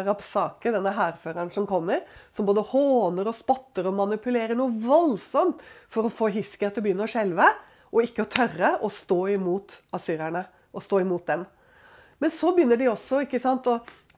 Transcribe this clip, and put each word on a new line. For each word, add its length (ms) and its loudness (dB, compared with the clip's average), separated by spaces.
Rapsake, 680 -2
denne 240 0
hærføreren 580 -4
som 140 -2
kommer, 380 0
som 120 -2
både 240 2
håner 560 2
og 80 -4
spotter 540 -2
og 80 -2
manipulerer 600 0
noe 140 0
voldsomt 720 2
for 160 0
å 60 -4
få 180 0
Hiskia 400 -4
til 100 -4
å 40 -4
begynne 220 0
å 40 -10
skjelve, 380 2
og 140 4
ikke 180 -4
å 80 -6
tørre 480 2
å 160 -2
stå 240 -2
imot 420 -4
assyrerne, 480 -4
og 140 -12
stå 180 2
imot 240 -2
dem. 160 -2
Men 80 2
så 240 0
begynner 240 6
de 80 2
også, 380 0
ikke 180 -2
sant, 240 0
å 140 2